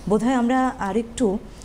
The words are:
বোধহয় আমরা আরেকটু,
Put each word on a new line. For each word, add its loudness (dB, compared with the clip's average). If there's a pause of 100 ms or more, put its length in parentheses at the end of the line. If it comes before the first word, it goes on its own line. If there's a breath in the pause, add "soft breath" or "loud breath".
বোধহয় 4
আমরা 2 (120)
আরেকটু, 0 (280 loud breath)